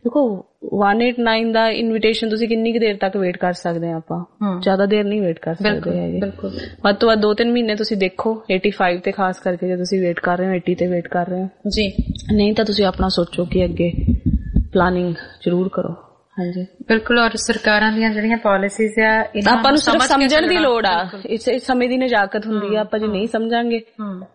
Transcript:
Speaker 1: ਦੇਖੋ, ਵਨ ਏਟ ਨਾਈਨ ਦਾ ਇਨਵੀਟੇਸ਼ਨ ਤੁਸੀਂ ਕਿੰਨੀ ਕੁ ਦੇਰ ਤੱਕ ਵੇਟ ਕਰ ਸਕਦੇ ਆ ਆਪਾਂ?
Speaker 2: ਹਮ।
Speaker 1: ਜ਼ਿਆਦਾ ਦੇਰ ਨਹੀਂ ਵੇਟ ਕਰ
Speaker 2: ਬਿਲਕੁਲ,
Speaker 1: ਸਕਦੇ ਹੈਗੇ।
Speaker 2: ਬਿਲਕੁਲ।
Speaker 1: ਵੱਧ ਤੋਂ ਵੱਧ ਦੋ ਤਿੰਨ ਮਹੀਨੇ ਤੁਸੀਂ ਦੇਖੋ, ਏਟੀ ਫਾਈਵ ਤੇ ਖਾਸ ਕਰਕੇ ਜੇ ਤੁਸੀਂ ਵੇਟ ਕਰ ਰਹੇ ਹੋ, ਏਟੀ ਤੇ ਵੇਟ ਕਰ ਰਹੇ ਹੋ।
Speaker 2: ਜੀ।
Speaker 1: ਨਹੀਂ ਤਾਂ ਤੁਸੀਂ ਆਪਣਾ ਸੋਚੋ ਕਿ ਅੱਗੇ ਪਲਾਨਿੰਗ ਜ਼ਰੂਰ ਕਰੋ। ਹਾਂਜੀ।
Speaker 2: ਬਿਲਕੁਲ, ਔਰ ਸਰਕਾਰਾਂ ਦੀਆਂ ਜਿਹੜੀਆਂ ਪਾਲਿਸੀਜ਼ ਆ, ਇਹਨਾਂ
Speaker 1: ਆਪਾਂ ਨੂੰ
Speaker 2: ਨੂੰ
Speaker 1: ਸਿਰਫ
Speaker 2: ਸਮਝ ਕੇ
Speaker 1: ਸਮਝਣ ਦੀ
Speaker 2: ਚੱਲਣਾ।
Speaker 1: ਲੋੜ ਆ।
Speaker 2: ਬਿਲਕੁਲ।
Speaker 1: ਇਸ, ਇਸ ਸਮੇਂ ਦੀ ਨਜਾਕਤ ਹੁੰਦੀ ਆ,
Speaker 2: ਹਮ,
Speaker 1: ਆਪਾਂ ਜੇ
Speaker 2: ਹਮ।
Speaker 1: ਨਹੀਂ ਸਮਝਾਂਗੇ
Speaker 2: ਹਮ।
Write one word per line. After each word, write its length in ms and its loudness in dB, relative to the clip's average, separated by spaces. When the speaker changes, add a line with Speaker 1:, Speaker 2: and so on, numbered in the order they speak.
Speaker 1:
ਦੇਖੋ, 420 0
ਵਨ 280 2
ਏਟ 180 0
ਨਾਈਨ 320 2
ਦਾ 180 4
ਇਨਵੀਟੇਸ਼ਨ 600 0
ਤੁਸੀਂ 180 0
ਕਿੰਨੀ 260 0
ਕੁ 60 0
ਦੇਰ 180 0
ਤੱਕ 200 -2
ਵੇਟ 200 0
ਕਰ 160 0
ਸਕਦੇ 380 -4
ਆ 40 -4
ਆਪਾਂ? 300 -8
Speaker 2:
ਹਮ। 160 -2
Speaker 1:
ਜ਼ਿਆਦਾ 260 2
ਦੇਰ 180 2
ਨਹੀਂ 180 0
ਵੇਟ 180 -2
ਕਰ 240 -4
Speaker 2:
ਬਿਲਕੁਲ, 180 0
Speaker 1:
ਸਕਦੇ 180 -2
ਹੈਗੇ। 200 -4
Speaker 2:
ਬਿਲਕੁਲ। 400 -6
Speaker 1:
ਵੱਧ 120 4
ਤੋਂ 140 2
ਵੱਧ 100 4
ਦੋ 140 4
ਤਿੰਨ 180 0
ਮਹੀਨੇ 240 0
ਤੁਸੀਂ 220 -2
ਦੇਖੋ, 540 -2
ਏਟੀ 180 0
ਫਾਈਵ 300 0
ਤੇ 120 -2
ਖਾਸ 280 -2
ਕਰਕੇ 280 -2
ਜੇ 100 -2
ਤੁਸੀਂ 240 -2
ਵੇਟ 180 0
ਕਰ 180 0
ਰਹੇ 100 0
ਹੋ, 40 0
ਏਟੀ 240 0
ਤੇ 120 0
ਵੇਟ 200 -2
ਕਰ 200 -2
ਰਹੇ 160 -4
ਹੋ। 60 -6
Speaker 2:
ਜੀ। 240 -2
Speaker 1:
ਨਹੀਂ 200 4
ਤਾਂ 120 2
ਤੁਸੀਂ 200 2
ਆਪਣਾ 240 0
ਸੋਚੋ 360 -2
ਕਿ 200 2
ਅੱਗੇ 260 0
ਪਲਾਨਿੰਗ 400 2
ਜ਼ਰੂਰ 260 0
ਕਰੋ। 240 -6
ਹਾਂਜੀ। 260 -6
Speaker 2:
ਬਿਲਕੁਲ, 320 2
ਔਰ 160 4
ਸਰਕਾਰਾਂ 560 2
ਦੀਆਂ 180 2
ਜਿਹੜੀਆਂ 280 0
ਪਾਲਿਸੀਜ਼ 600 0
ਆ, 220 4
ਇਹਨਾਂ 180 4
Speaker 1:
ਆਪਾਂ 100 2
ਨੂੰ 80 4
Speaker 2:
ਨੂੰ 60 4
Speaker 1:
ਸਿਰਫ 240 2
Speaker 2:
ਸਮਝ 220 4
ਕੇ 40 4
Speaker 1:
ਸਮਝਣ 200 4
ਦੀ 80 2
Speaker 2:
ਚੱਲਣਾ। 140 2
Speaker 1:
ਲੋੜ 160 2
ਆ। 180 2
Speaker 2:
ਬਿਲਕੁਲ। 280 -10
Speaker 1:
ਇਸ, 160 -2
ਇਸ 180 -2
ਸਮੇਂ 240 0
ਦੀ 80 0
ਨਜਾਕਤ 500 0
ਹੁੰਦੀ 200 -2
ਆ, 20 -6
Speaker 2:
ਹਮ, 80 0
Speaker 1:
ਆਪਾਂ 220 -2
ਜੇ 60 -2
Speaker 2:
ਹਮ। 60 0
Speaker 1:
ਨਹੀਂ 160 -2
ਸਮਝਾਂਗੇ 540 -2
Speaker 2:
ਹਮ। 220 -8